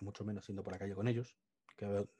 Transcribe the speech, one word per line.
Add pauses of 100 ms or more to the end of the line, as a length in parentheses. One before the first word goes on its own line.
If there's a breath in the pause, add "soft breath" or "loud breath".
y
mucho
menos
yendo
por
la
calle
con
ellos, (400)
que, (120)